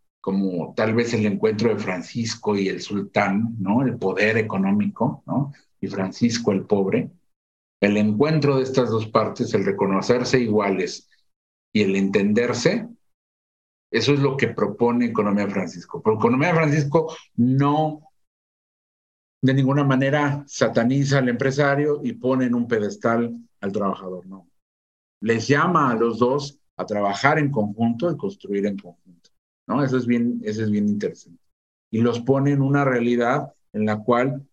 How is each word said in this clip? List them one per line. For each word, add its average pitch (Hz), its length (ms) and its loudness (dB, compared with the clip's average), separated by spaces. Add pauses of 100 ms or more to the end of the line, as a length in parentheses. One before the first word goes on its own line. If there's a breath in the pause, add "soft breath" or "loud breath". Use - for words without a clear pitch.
(200)
como 95 560 -4
tal 110 200 0
vez 117 180 0
el 107 140 0
encuentro 104 420 0
de 101 100 0
Francisco 104 800 -4
y 95 120 0
el - 120 -6
sultán, 104 800 -2
¿no? 104 240 0
El 113 140 -2
poder 101 400 0
económico, 101 920 -2
¿no? 139 260 -4 (260 loud breath)
Y 98 80 -8
Francisco 104 640 -2
el 98 120 0
pobre. 98 480 -2 (680)
El 104 160 2
encuentro 139 600 2
de 131 60 2
estas 127 260 0
dos 110 180 -2
partes, 110 460 -2
el 98 100 2
reconocerse 98 760 0
iguales 101 680 0 (640)
y 107 120 4
el 95 120 2
entenderse, 110 920 2 (1040)
eso 117 220 2
es 143 60 2
lo 139 180 0
que 110 100 0
propone 120 580 0
Economía 101 400 0
de 98 60 -4
Francisco. 87 500 -8
Pero 110 140 2
Economía 123 320 2
de 175 80 2
Francisco 156 600 0 (200 loud breath)
no, 143 720 0 (1300)
de 131 100 4
ninguna 135 300 2
manera 139 640 2
sataniza 127 720 2
al 127 100 2
empresario 139 720 0
y 120 100 -4
pone 131 320 0
en 120 100 0
un 120 120 -2
pedestal 117 680 -2 (260)
al 98 100 -4
trabajador, 95 540 -6
no. 95 220 -20 (720)
Les 113 260 0
llama 151 420 4
a 117 60 0
los 110 240 0
dos 135 400 0 (160)
a 90 100 -8
trabajar 104 520 0
en 143 140 0
conjunto 113 600 -2
y - 60 -6
construir 98 480 -4
en 101 120 -4
conjunto, - 520 -20 (380)
¿no? 131 160 0
Eso 127 120 0
es 120 100 0
bien, 120 380 0
eso 107 200 -4
es 107 80 0
bien 104 180 2
interesante. 104 500 -6 (520)
Y 113 100 0
los 120 180 2
pone 135 320 2
en 143 100 2
una 139 220 2
realidad 120 720 0 (180)
en 107 140 -2
la 107 140 0
cual 127 540 0